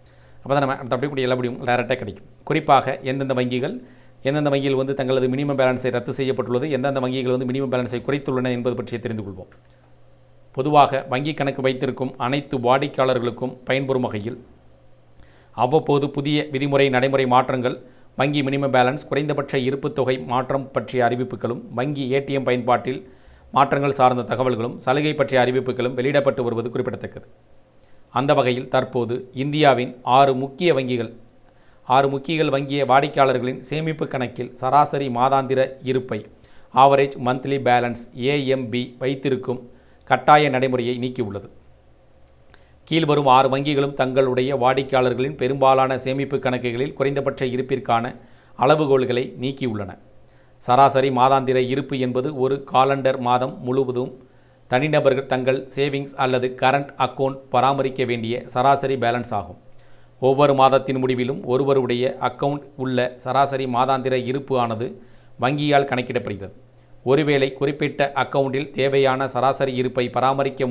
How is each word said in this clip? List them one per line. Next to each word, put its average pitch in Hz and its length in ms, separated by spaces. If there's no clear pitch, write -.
அப்பதான் 139 220
நம்ம 135 140
அடுத்து 131 180
update 143 160
கூடிய 135 160
எல்லா 127 120
வீடியோவும் 123 280
டைரக்டா 123 320
கிடைக்கும். - 260
குறிப்பாக 147 460
எந்தெந்த 135 280
வங்கிகள், 127 360
எந்தெந்த 147 260
வங்கியில் 139 260
வந்து 135 200
தங்களது 127 340
மினிமம் 143 260
பேலன்ஸை 127 360
ரத்து 120 240
செய்யப்பட்டுள்ளது, 127 480
எந்தெந்த 135 260
வங்கிகள் 127 320
வந்து 127 140
மினிமம் 131 240
பேலன்ஸை 120 340
குறைத்துள்ளன 131 480
என்பது 120 240
பற்றி 113 260
தெரிந்து 110 200
கொள்வோம். 92 260
பொதுவாக 135 480
வங்கி 143 280
கணக்கு 135 260
வைத்திருக்கும் 127 440
அனைத்து 143 300
வாடிக்கையாளர்களுக்கும் 127 880
பயன்பெறும் 131 380
வகையில் 107 320
அவ்வப்போது 143 440
புதிய 147 200
விதிமுறை 139 400
நடைமுறை 131 400
மாற்றங்கள், 127 420
வங்கி 147 260
மினிமம் 139 280
பேலன்ஸ், 127 340
குறைந்தபட்ச 143 460
இருப்பு 139 200
தொகை 131 160
மாற்றம் 131 340
பற்றிய 127 340
அறிவிப்புகளும், 123 520
வங்கி 139 260
ஏ 139 120
டி 143 120
எம் 127 100
பயன்பாட்டில் 123 520
மாற்றங்கள் 139 420
சார்ந்த 127 320
தகவல்களும், 123 540
சலுகை 147 340
பற்றிய 135 240
அறிவிப்புகளும் 127 560
வெளியிடப்பட்டு 135 480
வருவது 117 280
குறிப்பிடத்தக்கது. 110 520
அந்த 143 180
வகையில் 127 360
தற்போது 123 400
இந்தியாவின் 139 480
ஆறு 139 140
முக்கிய 160 360
வங்கிகள், 123 320
ஆறு 139 180
முக்கியங்கள் 151 400
வங்கிய 139 360
வாடிக்கையாளர்களின் 135 800
சேமிப்பு 156 420
கணக்கில் 123 480
சராசரி 143 480
மாதாந்திர 131 520
இருப்பை, 127 300
ஆவரேஜ் 139 320
மந்த்லி 135 400
பேலன்ஸ், 120 380
ஏ 147 80
எம் 131 200
பி 120 80
வைத்திருக்கும் 127 580
கட்டாய 151 440
நடைமுறையை 127 400
நீக்கியுள்ளது. 110 460
கீழ்வரும் 147 460
ஆறு 135 180
வங்கிகளும் 139 460
தங்களுடைய 131 640
வாடிக்கையாளர்களின் 131 800
பெரும்பாலான 131 520
சேமிப்பு 135 400
கணக்குகளில் 123 520
குறைந்தபட்ச 139 460
இருப்பிற்கான 123 500
அளவுகோல்களை 135 580
நீக்கியுள்ளன. 120 480
சராசரி 131 520
மாதாந்திர 131 400
இருப்பு 135 200
என்பது 127 220
ஒரு 135 120
காலண்டர் 135 460
மாதம் 127 260
முழுவதும் 127 440
தனிநபர்கள் 139 600
தங்கள் 127 280
சேவிங்ஸ் 139 480
அல்லது 127 260
கரண்ட் 143 280
அக்கவுண்ட் 135 340
பராமரிக்க 135 560
வேண்டிய 120 320
சராசரி 135 500
பேலன்ஸ் 117 340
ஆகும். 87 220
ஒவ்வொரு 139 320
மாதத்தின் 131 440
முடிவிலும் 127 360
ஒருவருடைய 131 500
அக்கவுண்ட் 143 380
உள்ள 123 240
சராசரி 131 520
மாதாந்திர 131 380
இருப்பு 135 320
ஆனது 113 240
வங்கியால் 143 480
கணக்கிடப்படுகிறது. 113 640
ஒருவேளை 143 360
குறிப்பிட்ட 143 420
அக்கவுண்டில் 131 520
தேவையான 135 460
சராசரி 131 480
இருப்பை 127 220
பராமரிக்க 135 540